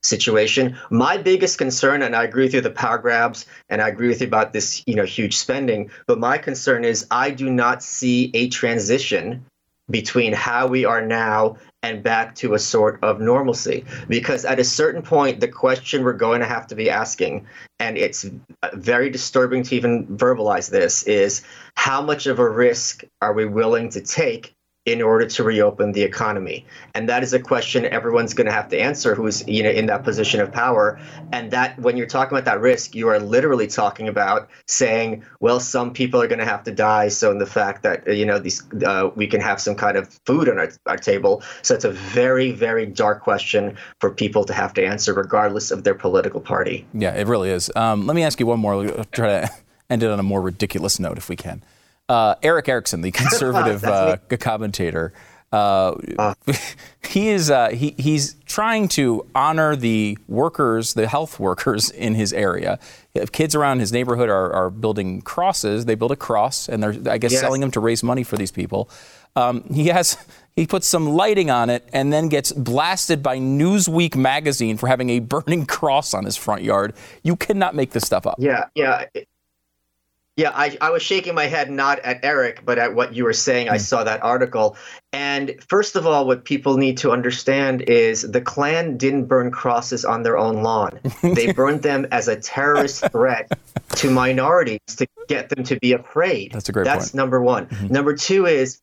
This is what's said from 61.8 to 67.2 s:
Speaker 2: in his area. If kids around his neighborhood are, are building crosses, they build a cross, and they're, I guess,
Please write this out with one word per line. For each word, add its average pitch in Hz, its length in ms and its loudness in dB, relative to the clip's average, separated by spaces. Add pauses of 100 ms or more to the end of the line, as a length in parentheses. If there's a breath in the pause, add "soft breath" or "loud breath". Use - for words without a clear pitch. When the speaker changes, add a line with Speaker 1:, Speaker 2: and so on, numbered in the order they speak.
Speaker 2:
in 110 240 -2
his 107 180 0
area. 92 460 -2 (340 loud breath)
If 107 180 -4
kids 156 240 0
around 139 260 2
his 107 120 -2
neighborhood 120 380 0
are, 92 240 2
are 92 160 0
building 101 500 -4
crosses, 120 640 -2
they 113 120 2
build 113 140 0
a 143 60 -2
cross, 117 500 -2
and 110 160 -4
they're, 104 300 -2
I 110 60 -2
guess, 120 140 0